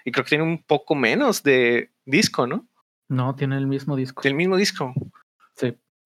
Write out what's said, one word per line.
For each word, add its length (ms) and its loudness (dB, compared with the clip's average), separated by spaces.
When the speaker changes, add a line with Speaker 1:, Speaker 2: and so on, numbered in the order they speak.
Speaker 1:
y 60 -6
creo 140 -2
que 40 -8
tiene 140 2
un 180 -2
poco 320 0
menos 480 2
de 480 4
disco, 400 0
¿no? 220 -6
Speaker 2:
No, 240 -2
tiene 240 -2
el 80 -2
mismo 300 -2
disco. 260 -6
Speaker 1:
¿Tiene 120 2
el 40 -4
mismo 200 0
disco? 360 -2
Speaker 2:
Sí, 200 -4